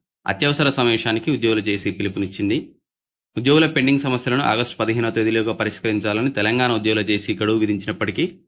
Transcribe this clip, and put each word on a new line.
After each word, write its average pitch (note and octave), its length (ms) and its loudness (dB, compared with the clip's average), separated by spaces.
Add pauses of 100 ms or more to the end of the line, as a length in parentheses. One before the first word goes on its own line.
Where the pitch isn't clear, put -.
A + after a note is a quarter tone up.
(260)
అత్యవసర C#3+ 440 0
సమావేశానికి A#2 600 0
ఉద్యోగుల A2+ 300 2
జేఏసీ G2+ 300 -2
పిలుపునిచ్చింది. G2 840 -4 (640)
ఉద్యోగుల C#3+ 300 4
పెండింగ్ C#3 320 2
సమస్యలను B2+ 440 0
ఆగస్టు A#2+ 340 0
పదిహేనవ A2+ 340 0
తేదీలోగా A2 420 0
పరిష్కరించాలని G#2+ 760 -2
తెలంగాణ A#2+ 420 0
ఉద్యోగుల G#2+ 300 0
జేఏసీ G2+ 320 -2
గడువు G#2+ 240 0
విధించినప్పటికీ, G#2 880 -2